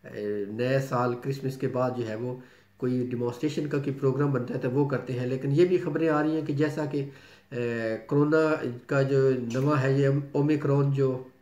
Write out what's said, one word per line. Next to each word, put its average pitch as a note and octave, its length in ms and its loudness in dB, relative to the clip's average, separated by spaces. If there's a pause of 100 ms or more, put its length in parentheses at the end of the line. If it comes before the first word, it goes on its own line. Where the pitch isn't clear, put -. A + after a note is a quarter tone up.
अ, - 60 -16 (380)
नया B2+ 320 0
साल B2 340 0
Christmas C3+ 420 -6
के C#3 100 -4
बाद B2+ 280 0
जो A#2+ 100 -4
है A2 120 -6
वो B2 260 -8 (360)
कोई B2+ 280 -2
demonstration B2 640 -4
का D3 100 -2
कोई C#3 140 -4
program C#3 400 0
बनता B2 220 -2
है C3+ 60 -4
तो C3 100 -2
वो C#3 160 2
करते C3 260 -4
हैं। B2 140 -4
लेकिन C3+ 260 -2
ये E3 120 6
भी F3+ 140 4
खबरें D#3 300 0
आ D3+ 120 2
रही D#3 140 0
हैं D#3 120 -2
कि D3 80 -2
जैसा D3 320 0
कि, C#3+ 140 -4
अ, C#3 140 -8 (960)
corona D3+ 640 4 (160)
का C#3 140 2
जो C3+ 280 4
नवा C3 460 0
है, C3+ 240 2
ये C#3 220 4 (120)
Omicron C#3+ 580 2
जो C3 380 0 (120)